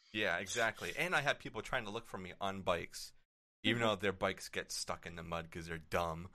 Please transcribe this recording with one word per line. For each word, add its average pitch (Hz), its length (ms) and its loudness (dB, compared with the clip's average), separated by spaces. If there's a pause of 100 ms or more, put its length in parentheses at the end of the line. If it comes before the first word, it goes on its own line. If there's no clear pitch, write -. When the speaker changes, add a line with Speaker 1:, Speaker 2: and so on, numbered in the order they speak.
(120)
Speaker 1:
Yeah, 101 260 4
exactly. 104 580 0
And 175 180 0
I 147 80 4
had 139 180 2
people - 220 -6
trying 123 240 -2
to 101 40 -6
look 113 160 -4
for - 120 -8
me 90 220 -8
on 98 220 -2
bikes, - 500 -2 (520)
even 117 160 4
Speaker 2:
Mm-hmm. 117 80 6
Speaker 1:
though 107 80 6
their 95 160 2
bikes 95 360 0
get - 220 -4
stuck - 360 -4
in 85 100 -10
the 82 80 -8
mud 82 260 -2
'cause 82 160 -8
they're 82 120 -4
dumb. 85 560 0